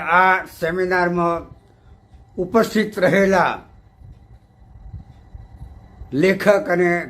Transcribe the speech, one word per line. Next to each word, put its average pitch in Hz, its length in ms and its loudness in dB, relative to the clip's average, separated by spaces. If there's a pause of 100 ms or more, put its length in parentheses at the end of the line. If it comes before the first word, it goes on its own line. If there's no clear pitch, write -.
(160)
આ 185 300 4 (140)
સેમિનારમાં 175 880 -2 (880)
ઉપસ્થિત 208 640 0
રહેલા 185 540 2 (2500)
લેખક 190 560 2
અને 175 220 2 (180)